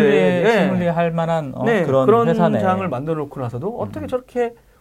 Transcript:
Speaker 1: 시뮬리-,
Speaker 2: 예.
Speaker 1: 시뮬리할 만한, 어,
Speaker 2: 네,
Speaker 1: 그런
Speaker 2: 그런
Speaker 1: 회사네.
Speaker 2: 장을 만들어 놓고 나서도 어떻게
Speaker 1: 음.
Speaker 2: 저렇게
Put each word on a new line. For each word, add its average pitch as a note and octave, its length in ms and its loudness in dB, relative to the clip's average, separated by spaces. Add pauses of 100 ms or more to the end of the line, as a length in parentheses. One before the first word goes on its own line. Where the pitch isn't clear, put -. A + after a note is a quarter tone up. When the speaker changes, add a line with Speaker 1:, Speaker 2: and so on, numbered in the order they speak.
Speaker 1:
시뮬리-, C#3+ 140 4 (300)
Speaker 2:
예. G#3+ 180 4
Speaker 1:
시뮬리할 E3+ 480 0
만한, E3 420 -2
어, B2+ 100 -6
Speaker 2:
네, G#3+ 200 2
Speaker 1:
그런 C3+ 220 2
Speaker 2:
그런 A#3 220 4
Speaker 1:
회사네. F3 320 2
Speaker 2:
장을 F#3 280 0
만들어 D3 280 -4
놓고 D3 240 -8
나서도 B2+ 380 -6
어떻게 D4+ 280 -8
Speaker 1:
음. - 20 -10
Speaker 2:
저렇게 B3 460 -4 (260)